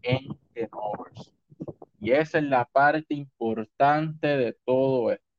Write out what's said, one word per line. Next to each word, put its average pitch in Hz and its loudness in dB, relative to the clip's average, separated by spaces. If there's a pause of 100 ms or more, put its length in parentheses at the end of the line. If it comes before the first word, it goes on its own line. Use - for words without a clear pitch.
en 127 -2 (260)
turnovers. - -10 (640)
Y 107 -2
esa 156 2
es 151 2
la 135 2
parte 147 2
importante 143 -2
de 135 0 (100)
todo 131 2
esto. - -6 (140)